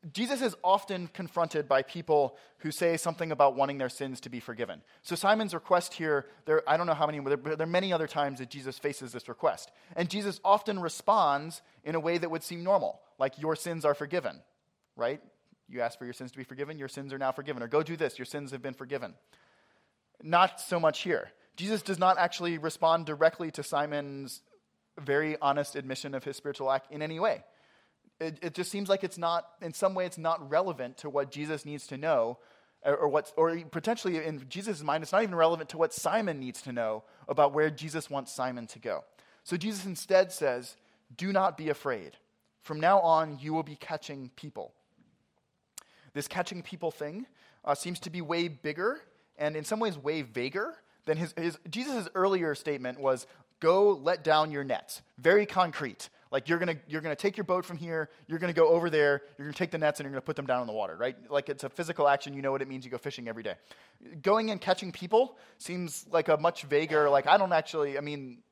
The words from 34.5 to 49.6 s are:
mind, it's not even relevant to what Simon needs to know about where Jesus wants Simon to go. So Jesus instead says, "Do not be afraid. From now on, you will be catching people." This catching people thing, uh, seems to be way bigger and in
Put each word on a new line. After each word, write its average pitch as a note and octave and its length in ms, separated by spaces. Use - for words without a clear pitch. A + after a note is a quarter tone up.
mind, D3+ 200
it's D3+ 100
not G3+ 100
even F#3+ 140
relevant E3 340
to E3 80
what D#3+ 140
Simon E3 480
needs B2+ 220
to C3 100
know A2 320
about C#3+ 240
where D#3 180
Jesus D#3 400
wants C#3 220
Simon B2+ 360
to - 120
go. F#2+ 240
So F3+ 120
Jesus G3 280
instead F#3+ 480
says, B2 440
"Do F#3+ 160
not F#3 240
be D#3 120
afraid. A#2 480
From D3+ 180
now F#3+ 200
on, D#3+ 400
you D3+ 140
will D#3+ 80
be D3 140
catching C#3 580
people." - 400
This C#3+ 140
catching F3+ 360
people E3+ 280
thing, E3 360
uh, C#3+ 100
seems F3 260
to F3+ 100
be F3 100
way E3+ 280
bigger E3+ 520
and D3+ 200
in D3+ 80